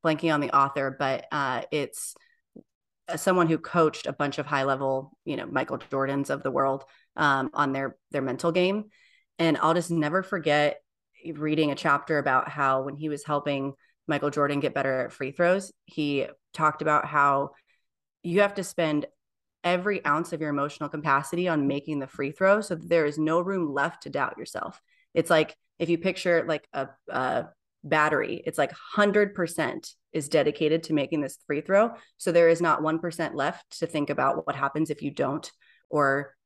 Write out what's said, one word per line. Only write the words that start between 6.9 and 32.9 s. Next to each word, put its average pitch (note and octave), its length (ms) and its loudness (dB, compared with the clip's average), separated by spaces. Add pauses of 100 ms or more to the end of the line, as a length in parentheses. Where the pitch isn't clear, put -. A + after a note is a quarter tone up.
um, C#3 360 2
on C#3 200 0
their, C3+ 260 -4 (120)
their C#3 120 -4
mental C3 280 -2
game. F#3+ 360 0 (520)
And E3 200 2
I'll E3 160 2
just E3+ 160 -2
never E3 320 0
forget D3+ 600 0 (520)
reading D3+ 360 0
a C#3 40 -2
chapter D3 420 2
about C#3 320 2
how C#3 340 2
when C#3+ 140 -8
he D#3 140 -6
was C#3+ 160 -8
helping C#3+ 480 -2 (340)
Michael D3 220 0
Jordan C#3+ 300 0
get C#3 120 0
better C3+ 300 0
at A#2+ 100 -6
free C#3 200 -8
throws, F3+ 380 0 (140)
he C#3+ 420 -2 (280)
talked D#3 260 0
about D3+ 240 2
how C#3 460 2 (720)
you F3 180 2
have G3+ 140 4
to F#3+ 100 -6
spend D3+ 400 0 (600)
every F3+ 420 0
ounce D#3 260 0
of D#3 80 -6
your D#3 80 -4
emotional D3 400 -4
capacity D3+ 580 0
on D3+ 200 0
making C#3+ 320 -4
the C3+ 80 -6
free C#3 260 -6
throw G3 300 4
so G#3 120 -4
that E3 140 -10
there E3 160 4
is D3+ 140 -2
no D#3 220 2
room F3 340 -2
left C#3+ 300 -2
to - 40 -10
doubt C#3 300 -4
yourself. - 420 -10 (320)
It's E3 160 0
like, D#3 260 4 (240)
if E3+ 120 -2
you E3+ 80 2
picture, F3 500 0
like, D3+ 240 -4
a, C3+ 160 -6 (220)
a C3 380 -2 (360)
battery, D3+ 640 0
it's - 120 -6
like, C#3+ 140 0
hundred G#3 640 2
percent D#3+ 600 -4 (180)
is D3 160 -4
dedicated D3+ 560 2
to - 80 -4
making D3 280 0
this C3+ 260 -8
free D3 140 -2
throw. G#3 320 2 (240)
So - 160 -2
there E3+ 160 8
is E3 120 6
not D#3+ 220 2
one D#3 160 0